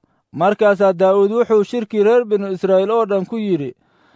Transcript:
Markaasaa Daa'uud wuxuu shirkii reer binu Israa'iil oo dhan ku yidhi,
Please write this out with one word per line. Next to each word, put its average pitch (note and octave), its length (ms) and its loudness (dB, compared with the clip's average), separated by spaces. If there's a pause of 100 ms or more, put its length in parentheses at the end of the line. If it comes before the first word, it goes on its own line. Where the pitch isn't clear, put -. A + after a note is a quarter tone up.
(320)
Markaasaa G3+ 600 2
Daa'uud G3 380 2
wuxuu A3+ 320 0
shirkii G#3+ 400 -4
reer A#3+ 220 2
binu G3+ 260 -4
Israa'iil F#3+ 400 0
oo A3+ 140 0
dhan G3 200 -2
ku A3+ 120 -8
yidhi, E3+ 380 -4 (400)